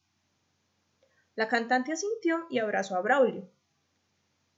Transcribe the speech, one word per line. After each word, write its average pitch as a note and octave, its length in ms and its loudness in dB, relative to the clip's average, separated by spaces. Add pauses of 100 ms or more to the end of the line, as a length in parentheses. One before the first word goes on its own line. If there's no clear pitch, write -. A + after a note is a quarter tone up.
(1400)
La A3 120 -2
cantante B3+ 460 0
asintió E4 560 -2
y B3+ 100 -2
abrazó G3 380 -2
a F3+ 40 0
Braulio. A3 480 2 (1080)